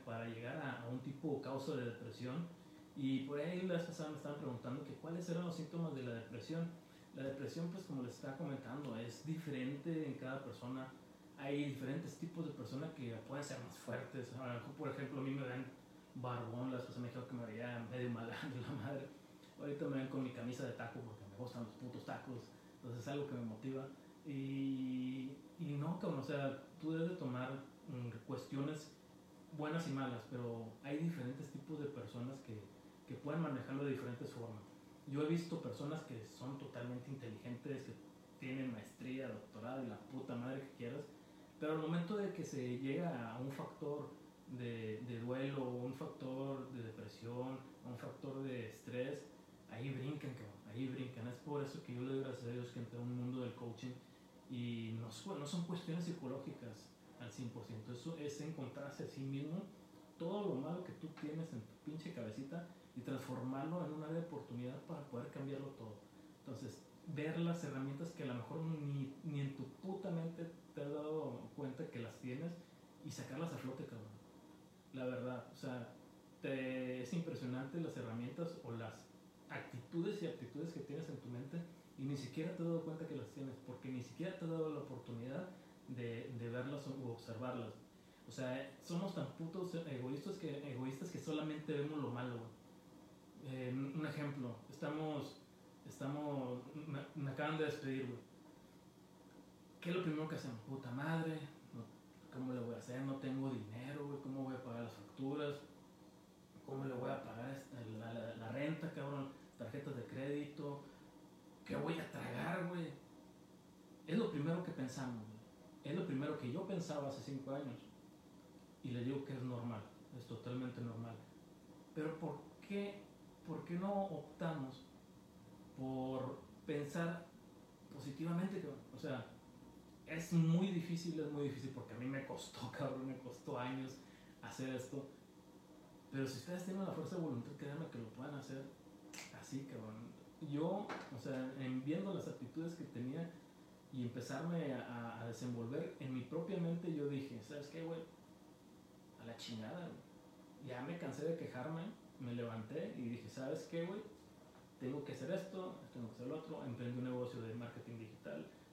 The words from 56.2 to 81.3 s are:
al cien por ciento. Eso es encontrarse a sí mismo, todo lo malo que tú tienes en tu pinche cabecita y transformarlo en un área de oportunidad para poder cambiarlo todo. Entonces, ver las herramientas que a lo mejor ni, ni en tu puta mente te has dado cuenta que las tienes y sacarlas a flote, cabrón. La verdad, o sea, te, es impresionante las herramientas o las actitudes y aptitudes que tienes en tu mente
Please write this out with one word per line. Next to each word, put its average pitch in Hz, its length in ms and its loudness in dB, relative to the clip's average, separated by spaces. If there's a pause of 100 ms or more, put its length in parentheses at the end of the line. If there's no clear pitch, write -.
al 117 100 -6
cien 123 200 -2
por - 140 -4
ciento. 110 280 -4
Eso 160 260 -2
es 147 220 0
encontrarse 143 640 -2
a - 20 0
sí - 140 -4
mismo, 143 420 2 (560)
todo 190 300 4
lo 139 80 6
malo 165 280 2
que - 80 -4
tú - 140 -4 (140)
tienes 160 320 0
en 117 80 -2
tu - 120 -8 (120)
pinche 160 280 -2
cabecita 135 540 0 (300)
y 127 40 0
transformarlo 131 840 2
en 151 60 0
un 156 100 0
área 160 180 2
de 170 60 2
oportunidad 123 560 -2
para 143 260 -2
poder 123 220 0
cambiarlo 135 380 0
todo. 107 260 -6 (460)
Entonces, 117 420 -4 (240)
ver 156 320 4
las 170 240 6
herramientas 139 480 2
que - 140 -2
a - 20 2
lo 123 80 2
mejor 165 280 0
ni, 143 520 4 (100)
ni 147 160 4
en 135 140 4
tu 123 100 -2
puta 190 460 -2
mente 165 400 2 (240)
te 147 80 0
has 143 100 2
dado 147 640 2
cuenta 143 320 0
que 120 120 -2
las 110 180 -4
tienes 147 340 0 (540)
y - 40 -2
sacarlas 143 420 0
a 135 40 0
flote, 131 280 -2
cabrón. 107 240 -6 (840)
La 127 140 0
verdad, 123 460 2
o - 40 -14
sea, 123 320 -2 (540)
te, 127 600 4
es - 100 -4
impresionante 135 680 2
las 135 160 2
herramientas 123 680 0
o 120 80 -2
las 110 340 -4 (420)
actitudes 170 760 0
y 160 40 4
aptitudes 143 460 -2
que 143 80 -2
tienes 160 280 -2
en 131 100 -2
tu 120 100 -8
mente 131 300 -2 (420)